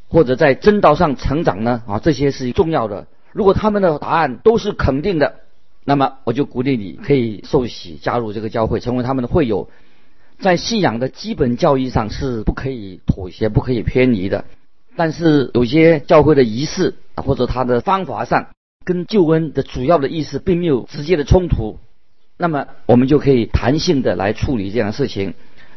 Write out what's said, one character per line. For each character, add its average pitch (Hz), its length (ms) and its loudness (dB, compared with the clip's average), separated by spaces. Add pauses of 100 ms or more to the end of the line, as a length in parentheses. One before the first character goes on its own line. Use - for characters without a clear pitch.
或 165 160 4
者 123 120 0
在 139 180 4
真 202 260 4
道 156 140 6
上 147 220 0
成 151 280 -2
长 104 200 -2
呢？ 120 220 -2
啊， 104 120 -4
这 160 140 2
些 139 180 0
是 131 220 -6
重 - 180 2
要 123 180 0
的。 98 180 -10 (260)
如 196 120 -2
果 190 80 6
他 208 180 0
们 208 120 0
的 160 160 2
答 - 80 -10
案 139 320 0
都 220 200 4
是 196 140 -4
肯 139 300 0
定 180 160 0
的， - 220 0 (440)
那 139 120 2
么 135 260 0
我 131 100 -2
就 131 120 0
鼓 123 180 -6
励 131 140 0
你 98 160 -8
可 - 200 -4
以 117 320 0
受 127 220 0
洗 87 340 -14
加 120 160 -2
入 113 160 -4
这 104 80 -8
个 110 80 -6
教 113 200 0
会， 113 100 -2
成 120 160 -4
为 123 80 -2
他 123 100 -4
们 131 100 -2
的 120 60 -4
会 147 200 2
友。 104 200 -2 (720)
在 180 180 2
信 220 240 -2
仰 117 200 0
的 127 80 -2
基 214 260 -10
本 120 220 0
教 147 200 2
义 131 140 -2
上 110 200 -2
是 120 340 -6
不 - 80 2
可 - 180 -8
以 98 340 -12
妥 92 260 -4
协、 110 180 -2
不 107 120 0
可 127 120 -2
以 113 100 0
偏 127 300 4
离 98 160 0
的。 98 160 -2 (500)
但 165 160 0
是 147 440 2
有 123 100 2
些 160 340 6
教 156 240 6
会 147 140 4
的 135 80 6
仪 113 200 -2
式， 156 300 -2 (220)
或 135 180 -2
者 123 120 0
它 127 180 -2
的 120 160 0
方 190 260 -2
法 113 180 -6
上， 139 260 -2 (340)
跟 180 220 -4
救 196 200 2
恩 160 260 0
的 135 120 -2
主 131 200 -6
要 165 140 4
的 139 100 -2
意 160 140 -4
思 139 160 -6
并 175 220 0
没 175 60 -2
有 131 180 2
直 151 180 -10
接 165 140 0
的 147 80 0
冲 180 240 4
突， 107 320 -4 (560)
那 175 100 -2
么 147 220 -4 (180)
我 123 80 6
们 127 140 6
就 143 100 6
可 139 140 4
以 117 140 4
弹 131 340 0
性 143 220 2
的 107 120 0
来 95 180 0
处 131 240 -4
理 98 140 -4
这 104 80 -4
样 110 80 0
的 104 60 -2
事 123 160 -2
情。 95 260 -6 (420)